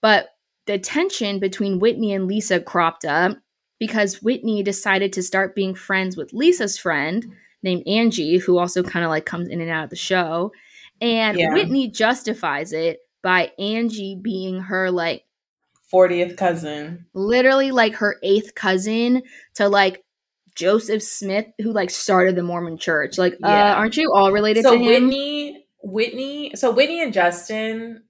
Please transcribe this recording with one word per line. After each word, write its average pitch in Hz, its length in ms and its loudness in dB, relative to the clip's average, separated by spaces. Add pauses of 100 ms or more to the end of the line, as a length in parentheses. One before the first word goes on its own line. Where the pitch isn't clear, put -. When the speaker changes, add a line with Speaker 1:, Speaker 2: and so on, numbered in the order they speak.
Speaker 1:
But 214 260 4 (380)
the 202 120 -2
tension 226 600 -2
between 196 400 -2
Whitney 214 340 2
and 190 140 -2
Lisa 196 340 0
cropped 165 460 -2
up 175 320 0 (400)
because 208 440 -2
Whitney 220 400 0
decided 196 520 0
to 185 80 -4
start 190 320 -2
being 190 200 -2
friends 190 440 -4
with - 160 -10
Lisa's 254 420 2
friend 165 480 -2 (380)
named 180 240 -2
Angie, 185 500 0
who 180 220 2
also 175 240 0
kinda, 175 260 -2
like, 156 160 -2
comes 180 240 -8
in 170 140 -6
and 165 80 -6
out 160 140 -4
of - 60 -14
the 170 60 -14
show. 175 560 -2 (480)
And 220 380 0
Speaker 2:
Yeah. 160 160 2
Speaker 1:
Whitney 226 360 0
justifies 208 840 -2
it 160 240 -2 (240)
by 185 360 2
Angie 214 640 -4
being 190 400 -6
her, 185 300 -2
like, 170 340 -2 (680)
Speaker 2:
fortieth 180 460 4
cousin. 165 760 -4
Speaker 1:
literally, 254 580 2
like, 226 240 2
her 208 260 0
eighth 202 320 2
cousin 220 680 0 (320)
to, 202 140 2
like, 196 360 2 (500)
Joseph 214 480 0
Smith, 202 440 -4 (120)
who, 226 140 -4
like, 190 180 -2
started 185 460 2
the 175 60 -2
Mormon 175 360 -6
church. 151 400 -2
Like, 180 140 2 (100)
uh, 202 60 0
Speaker 2:
Yeah. 208 260 6
Speaker 1:
aren't 214 220 0
you 311 160 0
all 196 180 6
related 214 320 2
Speaker 2:
So 254 100 6
Speaker 1:
to 233 60 6
him? 247 300 4
Speaker 2:
Whitney, 285 580 -4 (160)
Whitney, 247 720 -6
so 254 160 0
Whitney 294 320 2
and 262 100 -4
Justin 220 960 -4